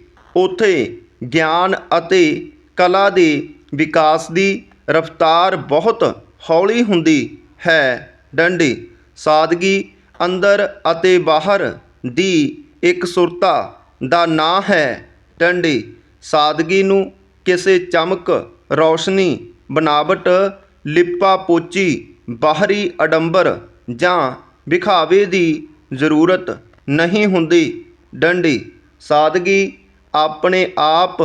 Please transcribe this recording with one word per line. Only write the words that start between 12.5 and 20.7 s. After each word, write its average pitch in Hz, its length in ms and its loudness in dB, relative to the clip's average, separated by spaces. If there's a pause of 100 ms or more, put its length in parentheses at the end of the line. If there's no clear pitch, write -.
ਇਕਸੁਰਤਾ 175 1000 -2 (280)
ਦਾ 170 160 2
ਨਾਂ 165 440 0
ਹੈ, 147 400 -2 (280)
ਡੰਡੀ। 165 580 0 (260)
ਸਾਦਗੀ 160 640 0
ਨੂੰ 196 280 0 (340)
ਕਿਸੇ 180 340 2
ਚਮਕ, 175 500 -4 (420)
ਰੌਸ਼ਨੀ, 160 840 -2 (180)
ਬਨਾਵਟ, 156 580 0 (580)